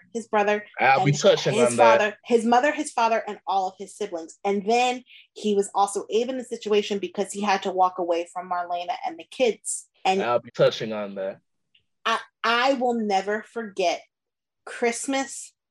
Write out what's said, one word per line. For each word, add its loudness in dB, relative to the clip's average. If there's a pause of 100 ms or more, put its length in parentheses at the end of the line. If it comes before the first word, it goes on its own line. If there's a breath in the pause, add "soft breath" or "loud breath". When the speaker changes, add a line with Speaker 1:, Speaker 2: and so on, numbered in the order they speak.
(140)
Speaker 1:
his -8
brother, 0 (140)
Speaker 2:
I'll 4
be 4
Speaker 1:
and 0
Speaker 2:
touching 4
Speaker 1:
his 4
Speaker 2:
on -2
that. 8
Speaker 1:
father, 0
his 2
mother, 4
his -6
father, 0
and -10
all 0
of -14
his -16
siblings. -10
And 0
then 0 (300 soft breath)
he -2
was 0
also 0
Abe 0
in -6
the -8
situation -2
because -6
he -8
had 0
to -4
walk 2
away -2
from -10
Marlena -4 (100)
and -8
the -16
kids. -2 (180)
And 2
Speaker 2:
I'll 2
be -18
touching 0
on -8
that. -8 (640)
Speaker 1:
I, 0 (240)
I 2
will 0
never -2
forget -4 (640)
Christmas -4 (180)